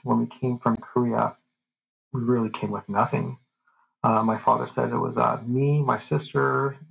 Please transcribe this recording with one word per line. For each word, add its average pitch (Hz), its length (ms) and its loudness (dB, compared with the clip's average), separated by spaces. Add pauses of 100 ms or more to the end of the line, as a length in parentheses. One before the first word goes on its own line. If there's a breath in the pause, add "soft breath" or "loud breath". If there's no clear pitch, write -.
when 120 160 0
we 117 60 0
came 123 340 -2
from 113 180 2
Korea, 117 600 0 (720)
we 127 100 -4
really 117 280 2
came 104 220 -6
with 101 180 -8
nothing. 117 480 0 (680)
Uh, 113 160 4
my 113 160 2
father 117 300 0
said 120 240 -2
it 120 60 0
was, 120 180 -2
uh, 120 300 0
me, 139 360 2
my 131 160 0
sister, 135 800 0 (160)